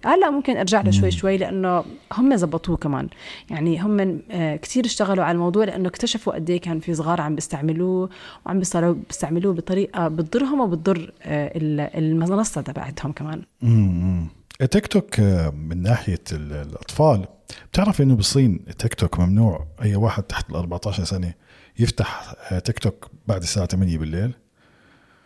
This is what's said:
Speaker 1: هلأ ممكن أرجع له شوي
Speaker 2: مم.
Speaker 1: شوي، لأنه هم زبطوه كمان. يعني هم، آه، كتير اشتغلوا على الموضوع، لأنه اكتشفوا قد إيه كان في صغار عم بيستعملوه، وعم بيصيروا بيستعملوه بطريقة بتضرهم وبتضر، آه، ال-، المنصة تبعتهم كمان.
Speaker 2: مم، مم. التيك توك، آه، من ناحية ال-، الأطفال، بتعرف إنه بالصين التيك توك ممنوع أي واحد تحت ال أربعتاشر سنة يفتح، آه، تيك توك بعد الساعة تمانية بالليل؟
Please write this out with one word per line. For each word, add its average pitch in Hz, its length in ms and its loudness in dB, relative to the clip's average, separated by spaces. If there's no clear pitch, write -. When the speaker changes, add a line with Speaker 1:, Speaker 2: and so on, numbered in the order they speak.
Speaker 1:
هلأ 339 240 4
ممكن 277 280 0
أرجع 196 240 2
له 196 100 4
شوي - 120 6
Speaker 2:
مم. 185 60 4
Speaker 1:
شوي، 196 280 0
لأنه 185 460 0
هم 262 220 4
زبطوه 165 420 0
كمان. 139 300 -2
يعني 160 300 0
هم، 190 420 0
آه، 160 240 -2
كتير 240 300 -2
اشتغلوا 190 380 0
على 170 120 2
الموضوع، 180 300 2
لأنه 185 220 -2
اكتشفوا - 460 -4
قد 165 160 -4
إيه 175 120 0
كان 165 180 -4
في 170 140 -4
صغار 160 280 0
عم 147 140 -2
بيستعملوه، 175 760 -2
وعم 190 140 0
بيصيروا 175 360 2
بيستعملوه 175 460 -2
بطريقة 180 540 -2
بتضرهم 233 540 0
وبتضر، 170 500 0
آه، 147 320 -4
ال-، 151 420 -2
المنصة 165 640 0
تبعتهم 147 500 -8
كمان. 151 300 -8
Speaker 2:
مم، 113 180 4
مم. 90 480 2
التيك 196 260 2
توك، - 320 0
آه، 92 300 4
من 80 320 -6
ناحية 101 500 0
ال-، 73 220 -8
الأطفال، 95 720 0
بتعرف 190 300 2
إنه 135 140 6
بالصين 110 520 4
التيك - 260 -4
توك - 260 0
ممنوع 90 460 4
أي 101 140 2
واحد 104 280 0
تحت - 260 -8
ال 82 60 -8
أربعتاشر 87 480 -4
سنة 87 300 -4
يفتح، - 560 -2
آه، 92 80 0
تيك - 200 -4
توك - 280 -4
بعد 95 140 0
الساعة 90 240 -2
تمانية 90 320 2
بالليل؟ 85 340 -2